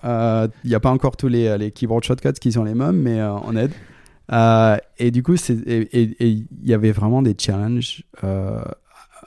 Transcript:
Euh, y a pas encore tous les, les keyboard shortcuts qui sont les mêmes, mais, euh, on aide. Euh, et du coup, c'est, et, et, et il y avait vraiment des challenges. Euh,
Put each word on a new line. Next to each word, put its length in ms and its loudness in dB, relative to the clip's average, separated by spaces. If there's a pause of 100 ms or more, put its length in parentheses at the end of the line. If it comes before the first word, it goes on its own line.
Euh, 440 0 (160)
y 100 0
a 60 2
pas 100 2
encore 280 0
tous 100 -2
les, 300 0
les 120 -6
keyboard 320 -2
shortcuts 380 -2
qui 120 0
sont 120 0
les 100 -4
mêmes, 220 0
mais, 240 0
euh, 140 -4 (100)
on 120 -6
aide. 160 0 (600)
Euh, 440 6 (220)
et 120 0
du 120 0
coup, 140 2
c'est, 180 0 (120)
et, 160 0 (180)
et, 20 6 (220)
et 60 4
il 160 -2 (180)
y 100 2
avait 180 2
vraiment 300 0
des 160 2
challenges. 640 -4 (200)
Euh, 380 -4 (640)